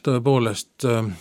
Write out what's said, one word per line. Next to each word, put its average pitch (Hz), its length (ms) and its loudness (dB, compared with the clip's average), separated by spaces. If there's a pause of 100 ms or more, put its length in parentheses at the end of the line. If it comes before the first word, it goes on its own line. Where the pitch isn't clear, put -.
tõepoolest, 123 840 0
äh, 113 260 0 (100)